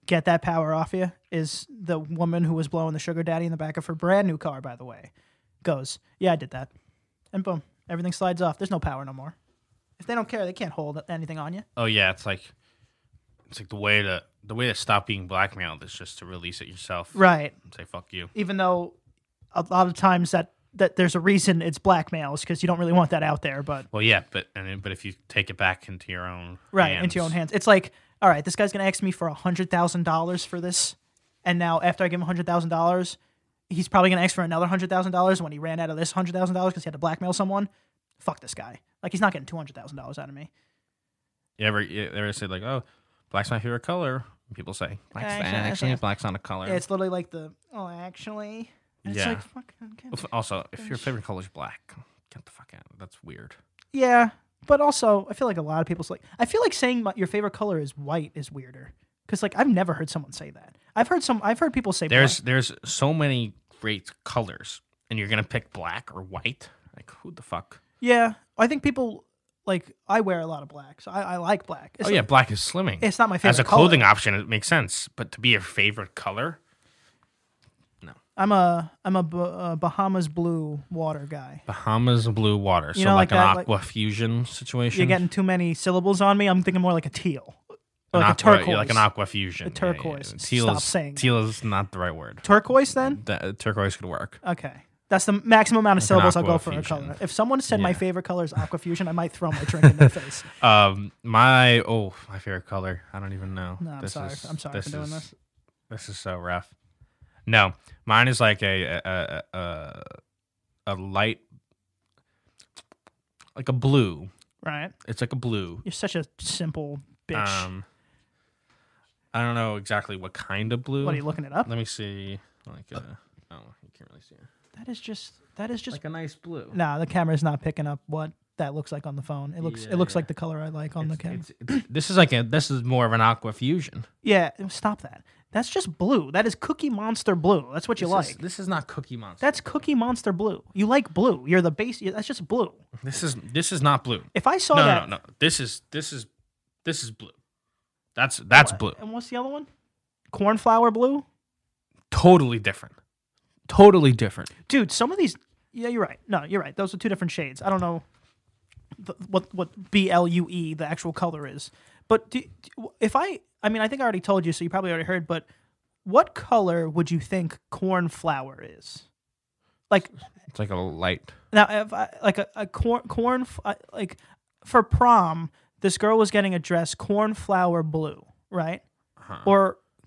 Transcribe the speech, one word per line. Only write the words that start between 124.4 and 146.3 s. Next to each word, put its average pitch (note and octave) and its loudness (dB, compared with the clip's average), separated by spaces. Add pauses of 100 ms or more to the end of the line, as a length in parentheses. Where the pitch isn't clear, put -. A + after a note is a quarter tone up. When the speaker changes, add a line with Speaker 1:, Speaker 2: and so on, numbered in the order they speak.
Speaker 1:
That A#3 -18
is A#3 -12
just, - -16 (220)
that A3 -10
is A#3 -8
just B3 -12
Speaker 2:
Like - -16
a D3+ -10
nice D#3+ -10
blue. E3 -14
Speaker 1:
Nah, D#3 -2
the E3 -2
camera's D#3+ 0
not D3 0
picking D3+ -4
up C#3+ -6
what D#3 -6 (260)
that C#3+ -4
looks D3 -8
like D3 -10
on C#3+ -8
the C#3 -8
phone. C#3+ -8
It E3 -10
looks, E3 -8
Speaker 2:
Yeah, - -6
Speaker 1:
it - -2
looks F3 2
Speaker 2:
yeah. F3 0
Speaker 1:
like D#3+ -4
the D#3+ -8
color D#3+ -8
I D#3 -8
like D3+ -10
on D#3+ -4
Speaker 2:
It's, D#3 -4
Speaker 1:
the - -12
camera. F3 -8
Speaker 2:
it's, D#3 -16
it's, A#3+ -4
this D3+ -2
is F#3+ 4
like E3+ 8
a, A#2+ 2
this C#3 0
is C3 -2
more B2 4
of A2+ 2
an A2+ 4
aqua A2+ 4
fusion. C#3 -4 (160)
Speaker 1:
Yeah, F#3+ 4 (160)
stop G#3 -4
that. - -20 (280)
That's A#3 -2
just C#4 -6
blue. F3+ 0
That G3 2
is A3 0
Cookie - -4
Monster G#3+ -2
blue. D#3+ 2
That's D#3+ -8
what A#3 -2
you F3+ -2
Speaker 2:
This E3+ -2
Speaker 1:
like. F#3 0
Speaker 2:
is, - -14
this F3+ -12
is F#3+ -8
not E3 -4
Cookie - -12
Monster. G2 -12
Speaker 1:
That's - 2
Cookie D4 -4
Monster A#3 0
blue. F#3+ -4 (100)
You G3 0
like B3+ 2
blue. F#3 2
You're F3+ 6
the E3+ 2
base. A#3 -6
That's G#3 -6
just G3 -8
blue. A3+ 0 (320)
Speaker 2:
This C3+ -6
is, C#3+ -2
this B2+ -4
is E3 -2
not C#3+ 4
blue. A#2 -4 (120)
Speaker 1:
If F3+ 0
I F4 4
saw D#4+ 4
Speaker 2:
No, C4+ 10
Speaker 1:
that, A2 4
Speaker 2:
no, G2 -6
no, - -16
no. - -20
This D#3 2
is, B2 -8 (100)
this D3+ -8
is, A#2+ -14 (580)